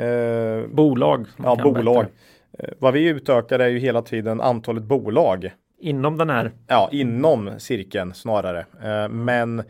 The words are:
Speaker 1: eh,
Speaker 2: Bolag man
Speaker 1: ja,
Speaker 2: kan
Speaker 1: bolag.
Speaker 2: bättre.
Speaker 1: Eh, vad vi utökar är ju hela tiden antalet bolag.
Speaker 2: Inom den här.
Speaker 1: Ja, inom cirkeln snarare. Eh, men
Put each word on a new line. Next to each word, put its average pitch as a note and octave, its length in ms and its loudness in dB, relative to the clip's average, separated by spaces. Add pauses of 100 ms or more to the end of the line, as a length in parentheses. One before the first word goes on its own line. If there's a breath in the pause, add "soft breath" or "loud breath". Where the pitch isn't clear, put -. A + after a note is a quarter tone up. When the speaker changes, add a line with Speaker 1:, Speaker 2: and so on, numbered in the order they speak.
Speaker 1:
eh, A#2 640 -2
Speaker 2:
Bolag C#3 520 4 (180)
man - 120 -2
Speaker 1:
ja, B2 60 4
Speaker 2:
kan C3+ 180 2
Speaker 1:
bolag. A#2+ 220 2 (100)
Speaker 2:
bättre. G#2+ 60 -12 (480 soft breath)
Speaker 1:
Eh, - 200 -12
vad B2+ 140 4
vi D#3 140 2
utökar C3 520 0
är B2+ 80 4
ju B2 120 0
hela A#2 220 0
tiden A2+ 400 -4
antalet A#2 420 -2
bolag. G#2+ 680 0 (280)
Speaker 2:
Inom D3+ 380 -2
den D#3+ 120 0
här. A#2 220 0 (160)
Speaker 1:
Ja, - 240 4
inom B2+ 640 0
cirkeln G2 560 -6
snarare. F#2 520 -4 (180)
Eh, G#2+ 260 -4
men A#2 600 -2